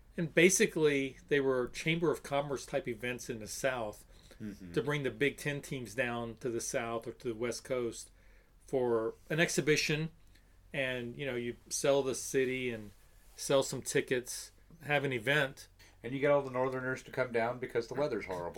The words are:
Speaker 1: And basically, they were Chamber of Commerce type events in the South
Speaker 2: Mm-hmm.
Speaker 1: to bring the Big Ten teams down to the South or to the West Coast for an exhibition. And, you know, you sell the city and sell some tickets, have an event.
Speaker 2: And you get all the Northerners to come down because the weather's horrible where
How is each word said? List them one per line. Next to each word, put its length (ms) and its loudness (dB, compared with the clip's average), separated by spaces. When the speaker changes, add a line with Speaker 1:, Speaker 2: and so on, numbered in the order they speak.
Speaker 1:
And 160 -2
basically, 840 6
they 100 4
were 300 2
Chamber 420 2
of 120 -4
Commerce 420 -2
type 220 -2
events 420 -6
in 100 -4
the 80 -10
South 580 -4
Speaker 2:
Mm-hmm. 300 -10
Speaker 1:
to 100 0
bring 220 -2
the 80 2
Big 240 0
Ten 240 -4
teams 340 -8
down 460 -2
to 100 -4
the 120 -2
South 440 -4
or 60 -8
to 160 -8
the 80 -2
West 300 -4
Coast 440 -4
for 480 2
an 120 2
exhibition. 680 2
And, 440 -4
you 80 -6
know, 100 -2
you 200 -4
sell 360 4
the 120 0
city 560 0
and 200 -8
sell 280 4
some 180 -4
tickets, 720 -2
have 160 2
an 80 0
event. 560 0
Speaker 2:
And 80 -6
you 80 -2
get 100 6
all 100 6
the 100 -6
Northerners 520 0
to 80 -16
come 220 -2
down 260 2
because 300 0
the 60 -6
weather's 320 0
horrible 180 -4
where 120 -6